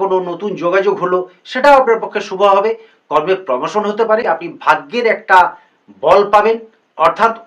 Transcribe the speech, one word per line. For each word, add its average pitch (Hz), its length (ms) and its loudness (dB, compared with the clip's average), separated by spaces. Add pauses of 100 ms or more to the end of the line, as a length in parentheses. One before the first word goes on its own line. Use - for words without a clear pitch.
কোনো 190 140 0 (140)
নতুন 196 200 -8 (120)
যোগাযোগ 190 400 0
হলো, 185 160 0 (320)
সেটাও 277 300 4
আপনার 233 220 0
পক্ষে - 260 -6
শুভ 190 120 -6 (160)
হবে। 208 140 0 (400)
কর্মে 156 240 0 (120)
প্রমোশন 160 440 -4
হতে 214 200 -2
পারে, 214 120 0 (100)
আপনি 170 140 -8 (180)
ভাগ্যের 226 500 -2
একটা 196 240 2 (640)
বল 185 180 4 (120)
পাবেন, 226 240 2 (420)
অর্থাৎ 190 340 0 (140)